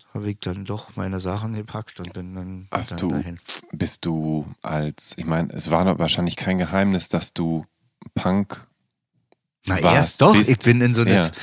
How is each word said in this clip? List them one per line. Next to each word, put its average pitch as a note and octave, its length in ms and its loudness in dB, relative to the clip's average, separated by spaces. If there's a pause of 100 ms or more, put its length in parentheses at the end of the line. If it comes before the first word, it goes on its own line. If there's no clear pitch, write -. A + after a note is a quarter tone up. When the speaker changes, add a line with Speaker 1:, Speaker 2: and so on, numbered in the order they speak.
(140)
Speaker 1:
hab G#2 120 -8
ich G2+ 160 -4
dann F#2+ 240 -6
doch G#2 320 -10
meine F#2+ 240 -4
Sachen G#2 320 -4
gepackt G#2+ 480 -10
und F2+ 120 -10
bin F#2 220 -12
dann F#2 360 -12
Speaker 2:
Hast - 200 -4
Speaker 1:
da-, E2+ 60 -8
Speaker 2:
du, F2+ 120 -2
Speaker 1:
dahin. E2+ 300 -4 (320)
Speaker 2:
bist - 340 -6
du D#2 400 -2 (160)
als, D2+ 560 -6
ich F2 80 -8
mein, E2 240 -2
es D#2 220 -6
war E2+ 140 2
doch F#2 120 2
wahrscheinlich E2+ 380 -2
kein F#2 220 -2
Geheimnis, F#2 500 0
dass - 260 -4
du E2 320 -2 (500)
Punk G2 520 -2 (1000)
Speaker 1:
Na, G2 160 0
Speaker 2:
warst, E2+ 140 6
Speaker 1:
erst - 260 4
doch. F#3+ 140 10
Speaker 2:
bist. G#2+ 140 6
Speaker 1:
Ich B2+ 100 4
bin A#2+ 220 6
in A#2+ 120 4
so A#2 80 2
eine, A2+ 120 4
Speaker 2:
Ja. E2+ 180 4 (120)